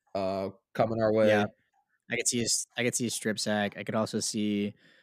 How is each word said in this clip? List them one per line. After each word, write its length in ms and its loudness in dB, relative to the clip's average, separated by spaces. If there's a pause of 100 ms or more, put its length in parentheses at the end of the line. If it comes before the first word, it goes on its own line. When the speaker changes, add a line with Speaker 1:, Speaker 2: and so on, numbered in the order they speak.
(140)
Speaker 1:
uh, 360 -4 (240)
coming 260 0
our 120 4
way. 160 6
Speaker 2:
Yeah. 180 4 (640)
I 60 -2
could 120 -2
see 120 0
a 40 0
s-, 220 -2 (100)
I 80 0
could 100 0
see 120 -2
a 40 -2
strip 280 -4
sack. 380 0
I 80 -8
could 100 -4
also 260 -2
see 540 -2 (280)